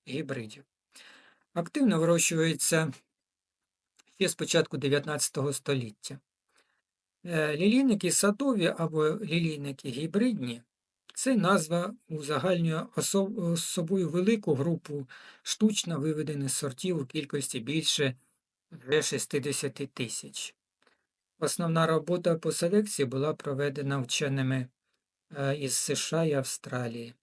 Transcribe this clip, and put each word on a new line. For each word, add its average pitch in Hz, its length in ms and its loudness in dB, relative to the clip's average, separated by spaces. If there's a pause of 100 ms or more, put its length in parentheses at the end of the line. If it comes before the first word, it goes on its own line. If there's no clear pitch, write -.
гібридів. 135 560 -8 (880)
Активно 175 460 2
вирощується 165 920 2 (1200)
ще 180 140 0
з - 60 -6
початку 160 420 0
дев'ятнадцятого 143 760 0
століття. 131 680 -6 (1040)
Е, 156 320 0
лілійники 208 540 4
садові 208 680 2
або 160 320 0
лілійники 156 800 -2
гібридні — 151 720 -2 (520)
це 262 220 2
назва 175 580 2 (160)
узагальнює 160 760 0 (100)
осо-, 175 640 0
собою 170 520 0
велику 185 460 2
групу 147 520 -2 (360)
штучно 208 560 0
виведених 147 520 -2
сортів 160 460 -2
у 135 80 -4
кількості 139 540 -4
більше 139 560 0 (560)
вже 147 300 0
шістдесяти 139 880 -4
тисяч. - 680 -8 (840)
Основна 165 480 2
робота 165 480 2
по 165 160 -4
селекції 180 540 2
була 135 280 -2
проведена 139 640 -2
вченими, 131 680 -2 (680)
е, 139 180 0
із 139 180 -2
С - 220 -2
Ш - 220 -2
А 165 80 2
і 151 80 2
Австралії. 123 880 -4